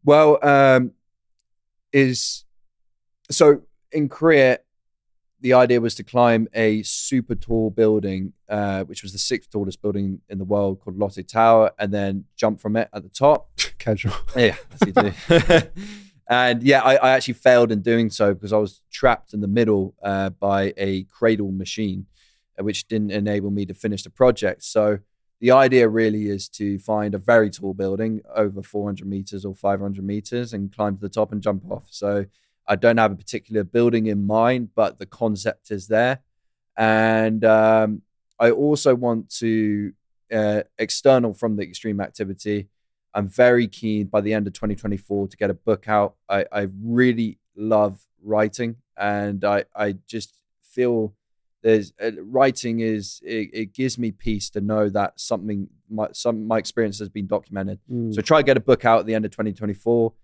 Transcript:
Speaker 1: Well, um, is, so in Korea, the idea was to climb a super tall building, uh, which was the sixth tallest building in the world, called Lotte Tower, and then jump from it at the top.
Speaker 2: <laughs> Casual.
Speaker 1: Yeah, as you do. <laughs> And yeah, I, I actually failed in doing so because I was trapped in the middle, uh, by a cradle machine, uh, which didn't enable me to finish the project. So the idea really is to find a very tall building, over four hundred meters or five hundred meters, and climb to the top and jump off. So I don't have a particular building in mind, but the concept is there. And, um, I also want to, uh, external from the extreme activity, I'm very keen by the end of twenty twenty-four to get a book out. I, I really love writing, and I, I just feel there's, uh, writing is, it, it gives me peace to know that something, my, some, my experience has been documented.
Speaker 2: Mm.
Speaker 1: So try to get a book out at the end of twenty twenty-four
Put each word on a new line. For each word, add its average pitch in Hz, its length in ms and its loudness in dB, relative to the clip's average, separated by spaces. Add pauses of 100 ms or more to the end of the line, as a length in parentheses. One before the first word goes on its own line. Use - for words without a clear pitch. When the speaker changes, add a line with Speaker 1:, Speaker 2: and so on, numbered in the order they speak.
Speaker 1:
Well, 151 420 6
um, 135 460 6 (1000)
is, 131 540 0 (840)
so 147 320 4 (300)
in 147 180 -2
Korea, 139 500 4 (800)
the 127 140 2
idea 123 280 6
was 113 140 -2
to 98 80 -14
climb 117 500 2
a 107 300 0
super - 520 -4
tall 113 340 -2
building, 98 640 0 (160)
uh, 101 360 -4
which - 180 -16
was 95 80 -12
the 101 80 -12
sixth - 320 -6
tallest 101 300 -6
building 98 480 -4
in 101 80 -12
the 95 80 -8
world, 98 340 -2
called 95 180 -14
Lotte 98 300 -6
Tower, 113 500 4
and 101 160 -4
then 98 320 -4 (100)
jump 110 240 0
from 107 160 -6
it 113 180 -2
at 104 100 -12
the 95 60 -20
top. 143 400 0 (140)
Speaker 2:
<laughs> - 140 -8
Casual. 107 360 -2 (220)
Speaker 1:
Yeah, 120 200 4 (180)
as - 140 0
you 185 60 -10
do. - 680 2 (140)
<laughs> - 60 -14 (480)
And 123 340 2
yeah, 139 180 6
I, 131 140 6
I 131 160 6
actually 127 220 0
failed 123 360 6
in 107 120 0
doing 117 280 2
so 101 240 0
because 101 200 -6
I 107 40 2
was 104 320 -4
trapped - 440 0
in 104 80 -6
the 101 60 -4
middle, 104 540 2
uh, 98 280 -4
by 98 480 -2
a 95 260 -4
cradle 101 480 0
machine, 95 540 -6 (520)
uh, 95 60 -8
which 104 240 -6
didn't 107 240 -4
enable 101 400 -4
me 101 140 -4
to 95 80 -14
finish 104 300 -8
the - 60 -20
project. 107 540 0
So 104 360 0 (420)
the 120 100 4
idea 127 380 6
really 107 400 0
is 98 200 -8
to 101 300 -8
find 104 340 -4
a 101 40 -6
very 110 320 4
tall 95 240 -6
building, 101 480 -4 (120)
over 98 300 -2
four 104 240 -6
hundred 98 220 -8
meters 98 340 -10
or 98 100 -10
five 98 280 -2
hundred 98 240 -8
meters, 110 480 -8
and 101 200 -10
climb 104 220 -4
to 101 60 -16
the 101 80 -10
top 107 240 -4
and 104 80 -8
jump 101 280 -6
off. - 200 -12
So 101 360 -4 (400)
I 104 120 0
don't 117 200 2
have 107 140 2
a 95 60 -8
particular - 480 -6
building 117 400 0
in 101 200 -2
mind, 113 500 0
but 107 240 -2
the 98 60 -12
concept 107 640 -6
is 98 180 -8
there. 123 300 0 (580)
And, 110 640 2
um, 110 580 4 (380)
I 117 100 6
also 143 460 2
want 120 340 -4 (100)
to, 107 520 -2 (420)
uh, 107 300 0 (160)
external 120 540 2
from 107 240 -6
the 101 60 -6
extreme 101 360 -8
activity, 98 720 -8 (460)
I'm 101 120 -2
very 120 400 4
keen 107 400 -6
by 104 140 0
the 107 120 -4
end 104 140 -2
of 95 60 -10
twenty 107 200 -6
twenty-four 101 540 -6
to - 100 -18
get 98 140 -2
a - 20 -4
book 104 340 -4
out. 104 280 0 (120)
I, 98 240 -2
I 101 160 -4 (160)
really 117 540 0 (180)
love 104 520 -2 (160)
writing, 107 540 -4 (200)
and 104 480 -4
I, 101 200 0 (100)
I 101 220 -4 (100)
just - 260 -14 (300)
feel 117 500 -2 (480)
there's, 110 400 2
uh, 113 80 -6 (140)
writing 120 560 -2
is, 110 440 -6
it, 107 300 -8
it 104 200 -10
gives 127 260 -4
me 113 120 -4
peace 104 380 -6
to 101 120 -8
know 104 280 0
that 101 300 -4
something, 101 500 -8 (180)
my, 107 240 -6
some, 110 360 -6
my 113 100 0
experience 104 400 -4
has 104 120 -10
been 101 180 -8
documented. 98 500 -6 (120)
Speaker 2:
Mm. 117 260 -6
Speaker 1:
So 104 80 -2
try 156 160 4
to 147 40 2
get 139 140 4
a 107 40 -2
book - 220 2
out 113 180 4
at 95 40 -8
the 110 80 -4
end 107 120 -2
of 101 60 -8
twenty 107 220 -6
twenty-four 113 580 -2 (120)